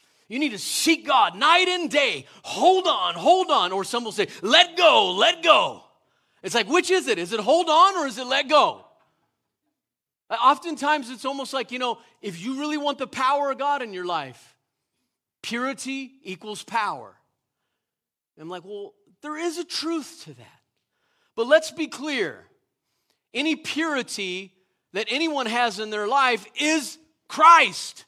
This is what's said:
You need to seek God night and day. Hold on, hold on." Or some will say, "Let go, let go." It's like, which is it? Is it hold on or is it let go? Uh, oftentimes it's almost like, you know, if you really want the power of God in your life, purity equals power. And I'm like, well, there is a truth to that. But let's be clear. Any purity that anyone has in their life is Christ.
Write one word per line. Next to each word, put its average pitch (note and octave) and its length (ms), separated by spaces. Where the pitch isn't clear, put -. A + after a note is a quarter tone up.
You A3+ 100
need C#4+ 140
to G3 60
seek - 480
God G#3+ 300
night E4+ 320
and F4 220
day. A#3 340
Hold F#4 440
on, F#3 300
hold E4+ 340
on." G3 200
Or F#3+ 140
some A#3+ 180
will A3 100
say, G3 160
"Let E4 380
go, A#3+ 320
let D#4 320
go." G3+ 420
It's F#3+ 120
like, A3 160
which F4 200
is F4 160
it? G#3+ 120
Is F3 160
it A3 60
hold D#4+ 280
on F4+ 300
or D4+ 80
is A3 100
it B3 100
let C4+ 220
go? B3 380
Uh, A3+ 120
oftentimes D4 680
it's B3+ 160
almost C#4 300
like, B3+ 180
you B3+ 60
know, B3 200
if F3+ 180
you C4 220
really D4+ 160
want C#4+ 220
the C4+ 80
power C#4 440
of C4 60
God C#4+ 240
in A3 140
your F3+ 100
life, D3 500
purity C4 720
equals G3+ 400
power. D#3+ 540
And D#3 60
I'm E3 80
like, F3+ 120
well, G3+ 300
there D4+ 160
is E4 180
a F4 80
truth - 600
to D3 100
that. A#2 260
But A#3 120
let's D#4 240
be D4+ 160
clear. A3 580
Any C#4+ 240
purity G#3+ 960
that G#3+ 160
anyone C#4+ 380
has A3+ 320
in G#3+ 100
their G#3 180
life B3 380
is D4+ 380
Christ. - 800